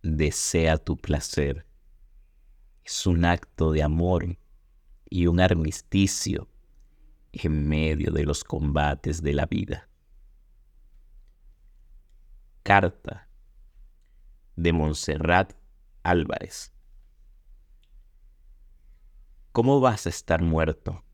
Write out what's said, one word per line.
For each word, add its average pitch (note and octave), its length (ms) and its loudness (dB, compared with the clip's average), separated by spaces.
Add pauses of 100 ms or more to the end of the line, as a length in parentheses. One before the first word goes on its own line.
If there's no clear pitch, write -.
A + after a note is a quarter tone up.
desea D#2+ 760 0
tu - 180 -4
placer. D2 680 -4 (1160)
Es - 220 -6
un E2+ 180 2
acto E2+ 480 0
de D#2 100 2
amor E2+ 560 0 (680)
y F2 180 2
un F2 140 4
armisticio F#2 1080 0 (840)
en D2+ 360 -2
medio D#2 440 0
de D2+ 120 -2
los D2 200 -4
combates D2 760 -2
de C#2+ 120 -2
la C#2+ 120 -2
vida. - 420 -6 (2750)
Carta - 680 0 (1300)
de E2+ 160 2
Montserrat D#2 840 0 (480)
Álvarez. - 680 -2 (2750)
¿Cómo C3 280 4
vas A#2+ 260 0
a E2 40 -2
estar E2 320 -2
muerto? D#2+ 720 -2